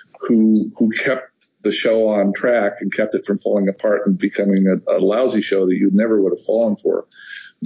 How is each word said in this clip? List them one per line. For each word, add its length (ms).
who, 580
who 140
kept 560
the 100
show 360
on 260
track 480
and 120
kept 220
it 100
from 120
falling 300
apart 380
and 120
becoming 500
a, 300
a 20
lousy 420
show 240
that 100
you 160
never 300
would 120
have 120
fallen 300
for, 320